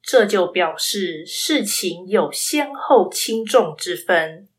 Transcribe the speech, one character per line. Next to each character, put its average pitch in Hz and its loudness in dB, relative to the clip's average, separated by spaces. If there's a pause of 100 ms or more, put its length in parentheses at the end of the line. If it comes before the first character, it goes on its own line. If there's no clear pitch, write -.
这 233 6
就 190 2
表 170 0
示 170 -4
事 269 -2
情 180 -6
有 185 2
先 302 -4
后 202 4
轻 226 -4
重 214 2
之 175 -6
分。 165 -2 (100)